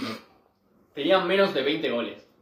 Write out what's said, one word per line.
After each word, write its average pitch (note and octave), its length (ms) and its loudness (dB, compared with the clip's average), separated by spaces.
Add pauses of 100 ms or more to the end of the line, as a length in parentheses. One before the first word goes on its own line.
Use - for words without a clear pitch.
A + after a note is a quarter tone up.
(960)
Tenían F3 320 2
menos G3 260 2
de C#3 100 -2
veinte C#3+ 280 -2
goles. A#2 360 -6 (160)